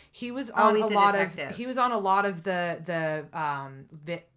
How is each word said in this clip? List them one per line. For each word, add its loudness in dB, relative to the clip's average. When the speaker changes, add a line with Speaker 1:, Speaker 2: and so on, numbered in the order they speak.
Speaker 1:
He -12
was -8
Speaker 2:
Oh, 6
Speaker 1:
on 4
Speaker 2:
he's 4
Speaker 1:
a 2
Speaker 2:
a 0
Speaker 1:
lot 6
of, 0
Speaker 2:
detective. -10
Speaker 1:
he -6
was -4
on 2
a 0
lot 4
of -4
the, -2
the, -4
um, -6
vi-, -10